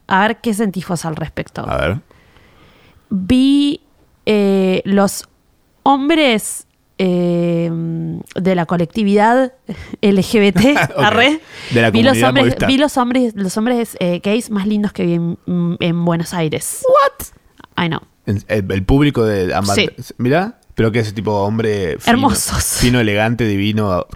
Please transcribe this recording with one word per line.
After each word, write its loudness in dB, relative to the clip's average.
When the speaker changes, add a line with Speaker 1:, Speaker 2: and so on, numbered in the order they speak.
Speaker 1:
A 2
ver -2
qué -2
sentís -4
vos -6
al -6
respecto. -8
Speaker 2:
A -2
ver. 0
Speaker 1:
Vi, 2
eh, 2
los 0
hombres, 0
eh, 0
de 0
la 0
colectividad 2
L 4
G 0
B 4
T, 4
Speaker 2:
<laughs> 0
Ok. 0
Speaker 1:
arre. 2
Speaker 2:
De 2
la 4
Speaker 1:
Vi 2
los 6
Speaker 2:
comunidad 2
Speaker 1:
hombres, 4
Speaker 2:
Movistar. 0
Speaker 1:
vi 2
los 0
hombres, 0
los -4
hombres, -2
eh, -2
gays -2
más -2
lindos 0
que -4
vi 2
en, -2
en -4
Buenos -2
Aires. -4
Speaker 2:
What? -2
Speaker 1:
I -2
know. -4
Speaker 2:
En, -4
el, -2
el -2
público 2
de 0
Ambater. -2
Speaker 1:
Sí. -16
Speaker 2:
Mirá, -2
pero 0
que 0
ese -4
tipo -4
hombre -2
fino, 0
Speaker 1:
Hermosos. 0
Speaker 2:
fino, 2
elegante, 0
divino, 0